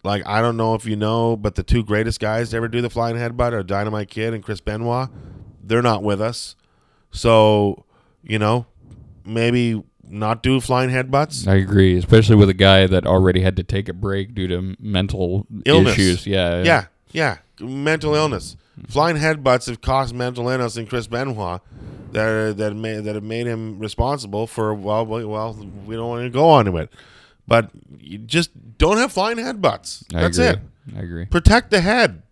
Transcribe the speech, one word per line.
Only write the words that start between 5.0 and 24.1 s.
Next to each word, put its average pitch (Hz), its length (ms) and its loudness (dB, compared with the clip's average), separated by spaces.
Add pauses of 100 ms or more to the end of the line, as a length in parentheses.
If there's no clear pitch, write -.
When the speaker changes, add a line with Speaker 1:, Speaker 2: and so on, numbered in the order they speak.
Speaker 1:
They're 110 220 0
not 110 220 0
with 101 160 -2
us. 117 340 -6 (560)
So, 107 760 4 (380)
you 107 160 -4
know, 113 280 0 (580)
maybe 117 580 0 (240)
not 107 360 -4
do 131 180 2
flying 127 300 0
headbutts. 131 580 -2
Speaker 2:
I 98 80 6
agree, 95 400 4
especially 110 400 6
with 101 120 8
a 95 60 2
guy 95 320 6
that 92 200 2
already 92 340 4
had 92 160 0
to 95 60 -4
take 98 260 -6
a 92 60 -10
break 98 400 -6
due 95 140 -4
to 90 80 -2
m-, 95 220 -6
mental 95 680 -2 (180)
Speaker 1:
Illness. - 300 6
Speaker 2:
issues. 92 320 2
Yeah, 90 360 0
Speaker 1:
Yeah, 147 220 2 (260)
yeah. 139 280 -4 (220)
Mental 151 540 -2
illness. 151 420 -2 (320)
Flying 151 280 2
headbutts 143 500 0
have 117 140 -10
caused 131 340 -2
mental 123 340 -4
illness 123 280 -2
in 117 100 -8
Chris 117 200 -6
Benoit 107 540 -6 (520)
that, 110 460 -2
that, 107 160 -4
may, 110 220 -8
that 107 180 -8
have 104 100 -8
made 113 220 -6
him 113 320 -8
responsible 113 680 -6